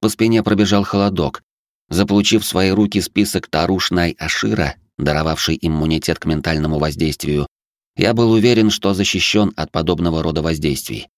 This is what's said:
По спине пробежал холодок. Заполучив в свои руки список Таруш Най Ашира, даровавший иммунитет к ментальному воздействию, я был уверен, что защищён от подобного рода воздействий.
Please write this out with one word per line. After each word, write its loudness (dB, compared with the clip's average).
По 2
спине 2
пробежал 2
холодок. 0
Заполучив 2
в -8
свои 0
руки 2
список -2
Таруш 0
Най 0
Ашира, -2
даровавший -2
иммунитет -2
к -14
ментальному -2
воздействию, -2
я 2
был 2
уверен, 4
что -2
защищён 0
от -6
подобного 0
рода -2
воздействий. -4